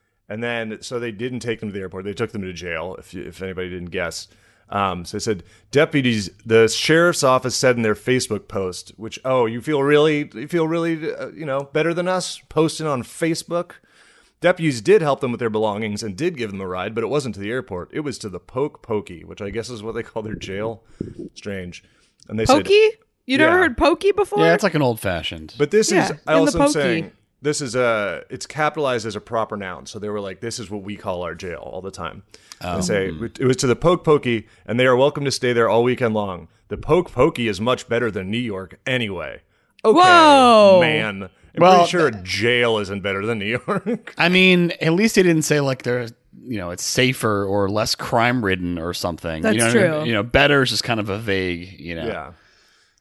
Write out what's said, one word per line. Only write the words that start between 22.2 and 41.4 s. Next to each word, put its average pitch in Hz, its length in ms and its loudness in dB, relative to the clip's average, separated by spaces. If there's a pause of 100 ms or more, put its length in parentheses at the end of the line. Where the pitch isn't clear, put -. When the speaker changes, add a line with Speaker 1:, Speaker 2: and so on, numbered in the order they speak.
Speaker 1:
And 107 100 -6
they 147 60 0
said 269 200 6
Speaker 2:
Pokey? 427 260 4 (340)
You 269 140 0
never 320 180 4
Speaker 1:
Yeah. 370 60 2
Speaker 2:
heard 262 140 -2
Pokey 349 360 2
before? 403 260 -2
Speaker 3:
Yeah, 330 140 4
it's 180 100 0
like 190 100 0
an 151 80 0
old-fashioned. 87 760 -4
Speaker 1:
But 147 140 -2
this 214 160 2
is, 214 220 2
Speaker 2:
Yeah, - 20 -4 (140)
Speaker 1:
I 156 120 2
Speaker 2:
in - 80 4
the - 0 -
Speaker 1:
also 170 140 0
am 285 80 4
Speaker 2:
Pokey. - 60 0
Speaker 1:
saying, 120 380 -2 (320)
this 147 160 -2
is 123 160 -6
a, 107 540 0
it's 127 160 -12
capitalized 143 600 -2
as 107 100 -6
a 104 60 -8
proper 113 360 -4
noun. 90 300 -10
So - 120 -16
they 104 100 -8
were 104 120 -6
like, 95 200 -12
"This 117 180 -8
is 98 100 -14
what 101 140 -10
we 101 120 -10
call 90 280 -6
our 82 100 -8
jail 85 240 -10 (140)
all - 100 -10
the 95 100 -12
time." 92 300 -12 (420)
Speaker 3:
Oh. 87 120 -6
Speaker 1:
They - 80 -2
say, 98 260 -2
Speaker 3:
Mm. 85 300 -10
Speaker 1:
"It - 60 0
was 127 120 2
to - 100 -2
the 120 80 2
Poke 175 280 0
Pokey, 127 440 0 (200)
and 113 120 -2
they 127 60 2
are 131 100 4
welcome 143 300 2
to 135 60 -2
stay 123 200 0
there 117 160 2
all 110 160 4
weekend 123 300 0
long. 95 360 -6 (180)
The 104 100 -8
Poke 175 340 0
Pokey 127 360 0
is 98 120 -2
much 123 300 -2
better 117 220 0
than 95 180 -6
New 107 80 -4
York 98 480 -8
anyway." 98 560 -6 (420)
Okay, 226 160 6
Speaker 2:
Whoa. 269 840 8
Speaker 1:
man. 110 420 0 (320)